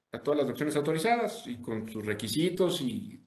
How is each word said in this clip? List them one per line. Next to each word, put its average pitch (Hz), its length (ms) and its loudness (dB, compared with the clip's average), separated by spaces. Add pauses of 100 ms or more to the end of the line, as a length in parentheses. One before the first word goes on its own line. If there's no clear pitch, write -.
(120)
A 117 80 -8
todas 147 180 2
las 139 80 2
deducciones 147 300 -2
autorizadas 160 720 2
y 120 100 -6
con 110 340 -4
sus 104 160 -6
requisitos 156 760 2
y, 104 460 -4